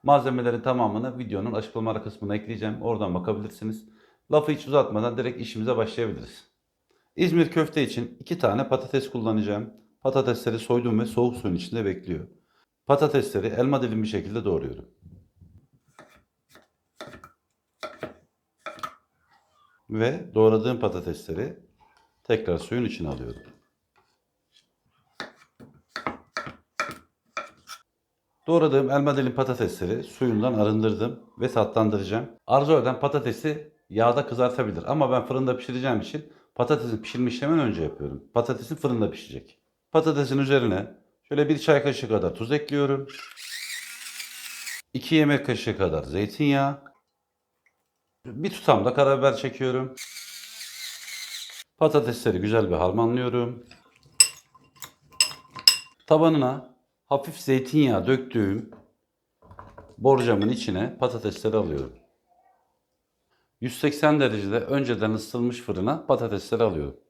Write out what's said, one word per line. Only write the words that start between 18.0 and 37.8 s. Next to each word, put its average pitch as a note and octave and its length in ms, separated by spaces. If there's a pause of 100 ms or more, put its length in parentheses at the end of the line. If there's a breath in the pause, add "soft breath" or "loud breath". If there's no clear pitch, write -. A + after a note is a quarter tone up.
Ve A2+ 460
doğradığım A2 440
patatesleri F#2 920 (520 soft breath)
tekrar G#2+ 340
suyun A#2+ 280
içine D#2+ 240
alıyorum. B1+ 320 (4000)
Doğradığım C#3 440
elma C#3+ 260
dilim B2 180
patatesleri F#2+ 680
suyundan A#2+ 500
arındırdım G#2+ 680 (200)
ve - 120
tatlandıracağım. G#2+ 800 (180)
Arzu C#3+ 260
eden B2+ 260
patatesi C#3+ 760 (160)
yağda A#2+ 380
kızartabilir B2 600
ama C#3 240
ben B2 140
fırında B2+ 320
pişireceğim B2+ 440
için - 320 (220 loud breath)
patatesin A#2 460
pişirme B2 280
işlemini D3+ 320
önce G#2 220